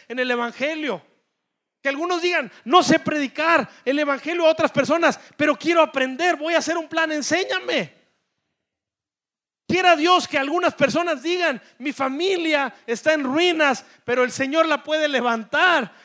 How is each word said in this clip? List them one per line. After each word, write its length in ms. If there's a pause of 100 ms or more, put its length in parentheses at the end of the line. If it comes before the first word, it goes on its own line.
en 120
el 100
evangelio". 720 (800)
Que 60
algunos 320
digan, 300 (140)
"No 160
sé 180
predicar 720 (140)
el 140
evangelio 480
a 60
otras 200
personas, 480 (180)
pero 180
quiero 260
aprender, 540
voy 200
a 40
hacer 180
un 100
plan, 240
enséñame". 840 (1700)
Quiera 280
Dios 320
que 100
algunas 380
personas 480
digan: 380 (180)
"Mi 120
familia 840 (120)
está 280
en 100
ruinas, 600 (200)
pero 200
el 80
Señor 360
la 160
puede 240
levantar". 840 (120)